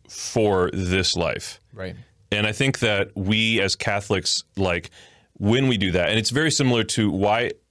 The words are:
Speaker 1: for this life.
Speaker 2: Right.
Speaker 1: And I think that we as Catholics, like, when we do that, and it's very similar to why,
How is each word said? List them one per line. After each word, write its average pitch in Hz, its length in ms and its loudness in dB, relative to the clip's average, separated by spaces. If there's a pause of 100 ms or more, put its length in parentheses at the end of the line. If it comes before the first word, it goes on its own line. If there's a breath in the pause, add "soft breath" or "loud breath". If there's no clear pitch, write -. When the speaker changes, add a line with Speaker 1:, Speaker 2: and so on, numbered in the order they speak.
Speaker 1:
for 101 640 0
this 92 440 -2
life. - 440 -4 (120)
Speaker 2:
Right. 92 240 -12 (340)
Speaker 1:
And 104 160 2
I 107 60 -2
think 135 280 0
that 104 360 2
we 107 440 0
as 95 160 0
Catholics, 101 680 -2 (120)
like, 90 340 -2 (440 loud breath)
when 120 340 2
we 123 80 2
do 92 160 -2
that, 87 180 2
and 107 80 2
it's 110 120 -2
very 147 200 0
similar 123 340 2
to 110 260 0
why, 104 420 2 (180)